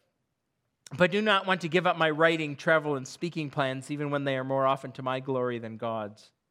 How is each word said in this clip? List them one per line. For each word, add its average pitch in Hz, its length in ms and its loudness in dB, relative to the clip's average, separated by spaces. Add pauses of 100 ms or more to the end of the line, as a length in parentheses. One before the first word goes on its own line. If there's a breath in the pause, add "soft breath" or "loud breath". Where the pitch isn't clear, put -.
(960)
but 175 140 4
do 202 100 0
not 202 240 4
want 185 160 0
to 175 60 -6
give 170 180 2
up 175 120 2
my 160 120 4
writing, 156 460 2
travel, 151 400 2
and 127 100 -6
speaking 160 440 -6
plans, 131 420 -2
even 147 180 -4
when 143 140 -2
they 135 140 0
are 131 80 -4
more 135 200 0
often 135 280 0
to 139 100 -12
my 131 160 -2
glory 123 400 -2
than 113 180 -10
God's. 110 540 -6 (200)